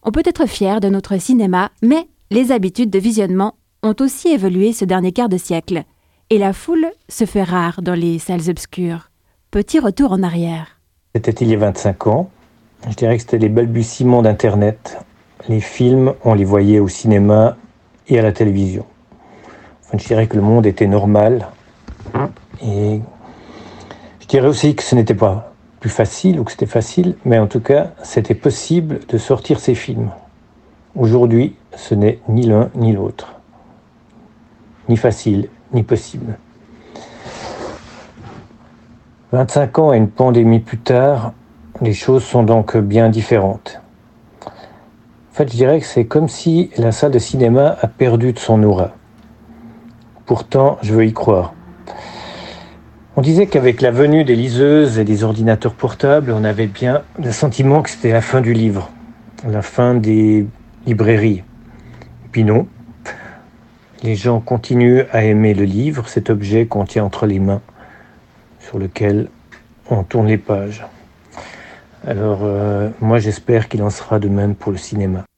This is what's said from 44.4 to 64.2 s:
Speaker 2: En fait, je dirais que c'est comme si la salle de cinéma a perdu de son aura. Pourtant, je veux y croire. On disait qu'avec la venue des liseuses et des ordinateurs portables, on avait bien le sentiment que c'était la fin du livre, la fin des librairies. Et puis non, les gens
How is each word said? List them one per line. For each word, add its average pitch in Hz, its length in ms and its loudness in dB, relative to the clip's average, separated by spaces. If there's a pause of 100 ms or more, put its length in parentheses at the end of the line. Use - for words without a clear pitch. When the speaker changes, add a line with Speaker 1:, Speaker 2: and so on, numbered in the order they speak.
Speaker 2:
En - 880 -20
fait, 135 180 -2
je 117 60 -8
dirais 135 220 4
que - 60 -10
c'est 117 200 0
comme 151 240 0
si 165 480 0
la 117 140 2
salle 143 200 0
de 127 80 4
cinéma 131 600 2
a 117 60 -2
perdu 120 460 0
de 113 60 -10
son 107 240 2
aura. 92 320 0 (1300)
Pourtant, 135 560 0
je 107 120 -2
veux 113 120 4
y 110 60 0
croire. 95 420 0 (1600)
On 143 40 0
disait 160 260 4
qu'avec 127 340 2
la 127 100 2
venue 147 320 4
des 123 140 2
liseuses 131 600 2
et 110 60 2
des 104 220 0
ordinateurs 110 480 0
portables, 139 580 0
on 110 140 -2
avait 107 220 -2
bien 127 340 -2 (200)
le 127 120 -4
sentiment 135 480 2
que - 80 -6
c'était - 240 -2
la 113 80 2
fin 127 180 0
du 117 140 0
livre, 104 360 0 (560)
la 107 160 -4
fin 123 340 0
des 107 520 2 (380)
librairies. 107 580 0 (840)
Et - 60 -20
puis 113 140 0
non, 113 220 2 (1300)
les 113 140 -2
gens 113 240 0